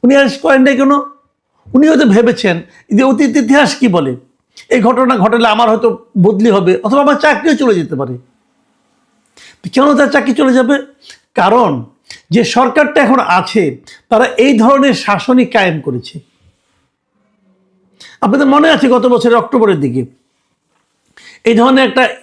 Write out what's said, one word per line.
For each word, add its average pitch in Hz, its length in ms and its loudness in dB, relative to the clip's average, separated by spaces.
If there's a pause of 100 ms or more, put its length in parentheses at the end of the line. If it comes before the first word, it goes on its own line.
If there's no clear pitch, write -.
উনি 247 100 4
অ্যারেস্ট 277 280 0
করেন 277 200 2
নাই 254 160 2
কেন? 269 140 2 (800)
উনি 285 140 4
হয়তো 320 180 2
ভেবেছেন 202 560 0 (320)
যে 214 100 2
অতীত 262 340 0
ইতিহাস 269 380 0
কি 254 120 -2
বলে, 151 280 -2 (540)
এই 254 120 0
ঘটনা 247 360 0
ঘটলে 220 300 0
আমার 220 220 0
হয়তো 226 360 -2 (160)
বদলি 208 280 2
হবে 185 340 0
অথবা 262 180 0
আমার 285 140 2
চাকরিও 294 400 0
চলে 247 200 0
যেতে 165 200 -6
পারে। 131 220 -8 (1500)
তো 185 100 -12
কেন 285 240 2
তার 285 100 2
চাকরি 269 260 -2
চলে 262 200 0
যাবে? 262 320 0 (500)
কারণ 185 500 0 (440)
যে 220 140 0
সরকারটা 262 580 0
এখন 254 180 2
আছে, 180 580 -2 (320)
তারা 233 160 2
এই 240 340 0
ধরনের 269 340 2
শাসনই 233 520 -2
কায়েম 190 360 -2
করেছে। 127 380 -10 (2000)
আপনাদের 269 260 0
মনে 294 220 2
আছে, 285 180 0
গত 240 180 0
বছরের 240 300 2
অক্টোবরের 220 440 0
দিকে 127 260 -6 (1400)
এই 233 120 2
ধরনের 262 320 2
একটা 247 220 0 (140)